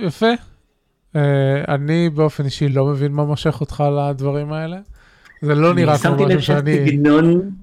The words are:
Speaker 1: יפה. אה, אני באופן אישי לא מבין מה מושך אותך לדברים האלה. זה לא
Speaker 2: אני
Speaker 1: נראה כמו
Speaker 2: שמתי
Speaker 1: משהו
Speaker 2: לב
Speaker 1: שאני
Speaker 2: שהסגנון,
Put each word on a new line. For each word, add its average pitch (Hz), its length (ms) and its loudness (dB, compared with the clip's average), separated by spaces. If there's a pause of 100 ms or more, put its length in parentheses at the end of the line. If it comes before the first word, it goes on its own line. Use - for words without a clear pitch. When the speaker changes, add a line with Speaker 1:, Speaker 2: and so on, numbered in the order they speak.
Speaker 1:
יפה. 214 300 -2 (840)
אה, 139 520 0
אני 156 420 0
באופן 151 360 -2
אישי 139 240 -2
לא 135 160 0
מבין 143 260 -2
מה 147 140 -2
מושך 147 360 -4
אותך - 220 -6 (140)
לדברים 143 560 -4
האלה. 160 240 -10 (640)
זה 147 140 0
לא 160 160 4
Speaker 2:
אני 175 100 2
Speaker 1:
נראה 151 160 4
כמו - 60 -4
Speaker 2:
שמתי 165 200 2
Speaker 1:
משהו 190 120 4
Speaker 2:
לב 156 40 2
Speaker 1:
שאני 143 360 0
Speaker 2:
שהסגנון, 151 760 4 (120)